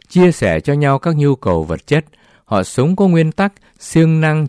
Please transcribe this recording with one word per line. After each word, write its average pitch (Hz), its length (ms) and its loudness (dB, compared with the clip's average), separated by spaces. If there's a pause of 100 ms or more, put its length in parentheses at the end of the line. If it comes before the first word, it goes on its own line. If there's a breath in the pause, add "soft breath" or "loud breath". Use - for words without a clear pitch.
chia 180 240 4
sẻ 85 280 -2
cho 143 120 -2
nhau 143 260 0
các 165 180 -4
nhu 143 200 2
cầu 85 280 -2
vật 80 220 -8
chất. - 180 -2 (400 soft breath)
Họ 98 180 -2
sống 143 340 -2
có 196 120 2
nguyên 165 240 2
tắc, 196 200 -4 (260 soft breath)
siêng 160 420 0
năng, 156 280 0